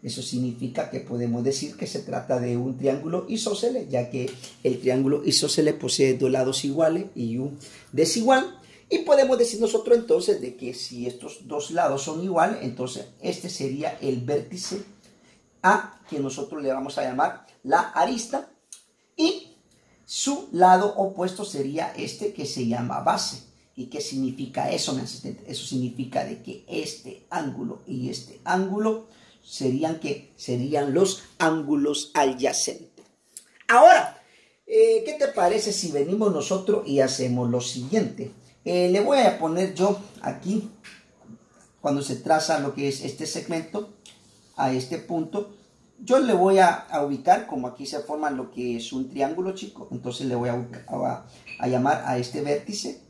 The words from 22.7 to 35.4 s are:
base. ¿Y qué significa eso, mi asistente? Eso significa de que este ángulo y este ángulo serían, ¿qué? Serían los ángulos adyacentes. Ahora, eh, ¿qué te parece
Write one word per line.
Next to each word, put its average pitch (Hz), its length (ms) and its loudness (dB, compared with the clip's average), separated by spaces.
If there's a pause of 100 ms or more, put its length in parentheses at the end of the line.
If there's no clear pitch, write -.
base. 175 420 -2 (320)
¿Y 127 100 -10
qué 147 140 -10
significa 135 680 -4
eso, - 260 -2
mi 131 80 -4
asistente? - 440 -12
Eso - 180 -10
significa 127 600 -4
de - 180 -12
que - 240 -14
este - 640 -10
ángulo - 560 -6
y 127 240 -6
este - 320 -14
ángulo 202 640 0 (380)
serían, 151 540 -2
¿qué? - 380 -8
Serían 139 580 -2
los 185 300 2 (140)
ángulos 147 760 0
adyacentes. 127 880 -2 (600)
Ahora, 302 560 8 (440)
eh, 226 380 6
¿qué 302 100 -6
te 294 120 0
parece 202 460 2